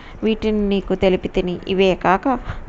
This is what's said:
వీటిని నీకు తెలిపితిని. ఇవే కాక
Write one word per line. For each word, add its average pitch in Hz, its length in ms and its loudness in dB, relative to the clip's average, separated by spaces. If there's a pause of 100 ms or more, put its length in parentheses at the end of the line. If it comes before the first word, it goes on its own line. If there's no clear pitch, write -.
(240)
వీటిని 214 460 0
నీకు 196 260 0
తెలిపితిని. 185 600 0 (100)
ఇవే 190 280 4
కాక 247 440 0 (300)